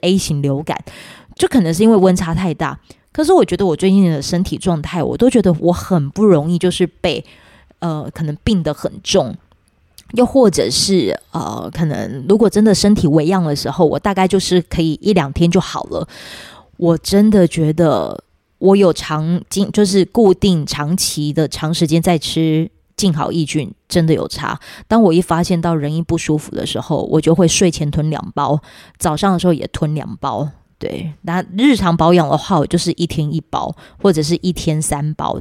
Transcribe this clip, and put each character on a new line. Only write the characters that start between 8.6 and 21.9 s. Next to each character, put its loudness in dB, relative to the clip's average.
得 -2
很 -6
重， 0
又 4
或 4
者 0
是， 0
呃， -8
可 -2
能 -6
如 4
果 4
真 2
的 6
身 4
体 0
微 4
恙 0
的 -2
时 -6
候， 0
我 2
大 -2
概 2
就 2
是 0
可 -6
以 -2
一 0
两 0
天 2
就 2
好 -8
了。 -6
我 2
真 2
的 6
觉 0
得 0
我 4
有 2
长 -4
经-， -2
就 2
是 2
固 4
定 0
长 -4
期 -4
的 0
长 -6
时 0
间 2